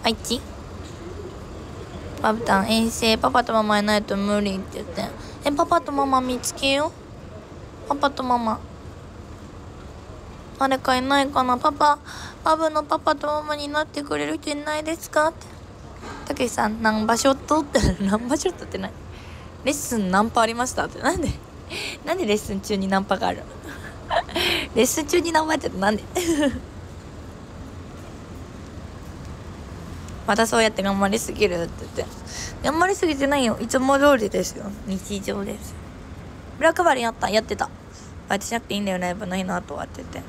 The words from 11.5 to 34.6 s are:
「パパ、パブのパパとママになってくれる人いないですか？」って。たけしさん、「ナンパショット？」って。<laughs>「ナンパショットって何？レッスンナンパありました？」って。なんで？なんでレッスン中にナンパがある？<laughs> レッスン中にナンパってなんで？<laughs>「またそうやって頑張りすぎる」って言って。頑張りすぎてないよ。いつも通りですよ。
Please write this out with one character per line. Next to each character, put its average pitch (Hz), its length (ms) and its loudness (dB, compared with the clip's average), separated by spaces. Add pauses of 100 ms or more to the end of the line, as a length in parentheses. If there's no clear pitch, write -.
「パ 208 140 4
パ、 294 260 6 (440)
パ 320 140 6
ブ 320 140 2
の 302 140 0
パ 320 140 0
パ 311 160 2
と 294 120 -2
マ 302 160 0
マ 302 140 -2
に 294 120 -6
な 294 140 0
っ 311 40 0
て 294 160 -6
く 294 140 -2
れ 294 100 0
る 302 140 -2
人 - 100 -6
い 294 60 -2
な 302 220 -4
い 311 60 -4
で 320 120 -2
す - 140 -14
か？」 302 180 6
っ 320 40 2
て。 - 140 -14 (800)
た 285 80 -4
け 247 140 2
し - 40 -4
さ 226 160 2
ん、 220 140 -2
「ナ 220 80 6
ン 214 160 2
パ 233 120 4
シ 269 100 4
ョ 269 40 8
ッ - 20 6
ト？」 294 260 2
っ 294 40 -2
て。 262 240 2
<laughs> 185 140 2
「ナ 196 140 4
ン 226 40 0
パ 247 180 0
シ 381 100 0
ョ 349 40 0
ッ - 20 -10
ト - 100 -12
っ - 40 -12
て 190 100 -6
何？ 190 120 -6 (720)
レ 277 80 2
ッ - 20 2
ス 240 240 -2
ン 185 120 2
ナ 190 120 6
ン 226 80 2
パ 240 100 4
あ 226 60 8
り 226 80 -2
ま 240 120 0
し - 60 -4
た？」 - 160 -2
っ - 0 -
て。 - 140 -10
な 311 100 4
ん 370 80 0
で？ 247 80 2 (800)
な 339 80 2
ん 381 40 0
で 339 60 2
レ 208 100 4
ッ 208 40 2
ス 208 160 -4
ン 196 60 -2
中 202 160 -2
に 190 120 0
ナ 196 120 4
ン 196 40 -2
パ 196 140 2
が 190 80 0
あ 180 60 2
る？ - 100 -6 (640)
<laughs> 349 680 0
レ 240 100 6
ッ - 20 6
ス 311 160 0
ン - 40 -4
中 349 120 4
に 330 140 0
ナ 311 100 4
ン 311 60 -2
パ 311 60 2
っ 302 40 0
て - 100 -4
な 190 220 2
ん 214 60 2
で？ - 100 -6
<laughs> - 80 -14 (4000)
「ま 202 100 4
た 226 100 6
そ 233 120 4
う 226 40 8
や 220 60 8
っ 214 40 4
て 190 100 -2
頑 196 160 2
張 196 100 4
り 214 100 2
す - 140 -4
ぎ 208 160 4
る」 175 160 0
っ - 20 -4
て - 200 -10 (100)
言 - 100 -2
っ - 20 -12
て。 - 60 -12 (480)
頑 311 160 2
張 359 80 6
り 392 80 4
す 370 120 2
ぎ 302 100 2
て 277 100 2
な 285 100 4
い 262 80 4
よ。 220 160 2
い 240 60 -2
つ 254 120 2
も 269 200 6
通 285 180 10
り 208 140 0
で 185 140 2
す - 80 -6
よ。 - 120 -10 (220)